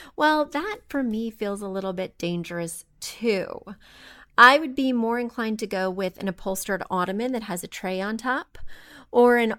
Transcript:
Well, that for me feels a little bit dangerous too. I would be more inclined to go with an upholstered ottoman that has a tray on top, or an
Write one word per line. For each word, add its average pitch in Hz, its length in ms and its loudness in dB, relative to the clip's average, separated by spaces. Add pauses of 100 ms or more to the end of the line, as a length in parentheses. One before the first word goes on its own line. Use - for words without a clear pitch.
(160)
Well, 302 300 4
that 403 320 -6 (100)
for 277 140 -2
me 226 280 -2
feels 208 300 -6
a 202 80 -8
little 190 240 -4
bit 185 240 -6
dangerous 170 720 -6 (140)
too. 196 580 -4 (800)
I 262 200 12
would 285 160 -4
be 262 200 0
more 233 240 0
inclined 226 400 -4
to 220 80 -6
go 190 240 -2
with 185 320 -4
an 196 40 -4
upholstered 190 640 -4
ottoman 190 420 -2
that 220 120 -4
has 175 180 -6
a - 60 -12
tray 185 320 -6
on 208 160 -4
top, 262 400 -4 (560)
or 240 240 6
an 226 220 2